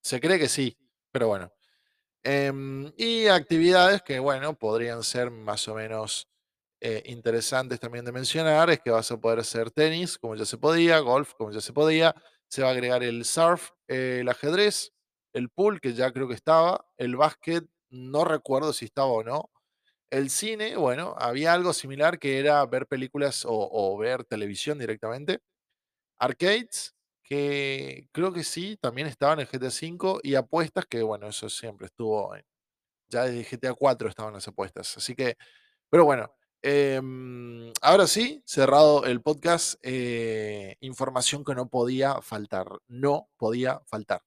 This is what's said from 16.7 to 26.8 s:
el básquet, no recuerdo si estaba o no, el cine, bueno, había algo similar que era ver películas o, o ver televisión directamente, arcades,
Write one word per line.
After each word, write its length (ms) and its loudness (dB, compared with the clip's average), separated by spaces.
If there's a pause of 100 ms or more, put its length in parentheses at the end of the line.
el 180 -4
básquet, 500 0 (240)
no 360 -2
recuerdo 480 -2
si 120 -8
estaba 220 -2
o 160 0
no, 260 -8 (600)
el 200 -2
cine, 480 -4
bueno, 400 -2
había 360 0
algo 200 2
similar 460 -2
que 200 -2
era 260 4
ver 220 -4
películas 580 -4
o, 60 -4
o 460 -2
ver 260 -2
televisión 540 -6
directamente, 640 -6 (760)
arcades, 760 -2 (280)